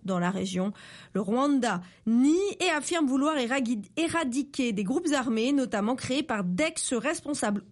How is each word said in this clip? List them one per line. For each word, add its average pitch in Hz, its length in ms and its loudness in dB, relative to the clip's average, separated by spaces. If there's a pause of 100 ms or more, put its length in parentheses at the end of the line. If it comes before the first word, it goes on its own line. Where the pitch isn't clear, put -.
dans 185 140 -2
la 175 120 0
région. 185 400 -2 (400)
Le 185 80 -2
Rwanda 233 600 2 (240)
nie 262 340 6 (220)
et 359 80 2
affirme 320 380 0
vouloir 277 300 2
éradi-, 240 600 -2
éradiquer 285 720 -2
des 196 140 -2
groupes 277 280 0
armés, 226 380 0
notamment 247 460 0
créés 262 260 -2
par 202 220 -2
d'ex-responsables 254 1300 -2